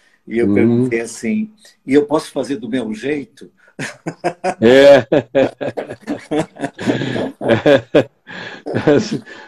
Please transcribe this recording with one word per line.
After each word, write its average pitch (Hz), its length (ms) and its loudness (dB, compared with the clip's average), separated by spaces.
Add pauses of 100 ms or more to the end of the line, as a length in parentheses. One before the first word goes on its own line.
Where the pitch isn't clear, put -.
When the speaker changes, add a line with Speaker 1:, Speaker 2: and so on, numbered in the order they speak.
(280)
Speaker 1:
e 110 120 -8
eu 117 80 2
Speaker 2:
Uhum. 101 60 2
Speaker 1:
perguntei 117 480 0
assim, 110 480 -6 (380)
"E 131 60 -2
eu 147 120 4
posso 151 260 -4
fazer 131 260 -6
do 113 120 -12
meu 113 240 -6
jeito?" 131 560 -10 (1120)
Speaker 2:
É. 131 460 8
<laughs> - 3000 -2 (880)
Se, - 220 -6 (260)